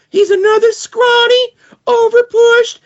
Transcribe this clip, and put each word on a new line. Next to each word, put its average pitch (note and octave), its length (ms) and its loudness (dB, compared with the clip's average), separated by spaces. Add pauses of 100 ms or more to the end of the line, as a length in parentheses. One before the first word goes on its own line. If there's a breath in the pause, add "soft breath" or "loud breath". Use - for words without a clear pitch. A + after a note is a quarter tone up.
He's G4 220 -2
another G#4+ 400 0
scrawny, A#4+ 800 -2 (320 soft breath)
overpushed A#4 1000 0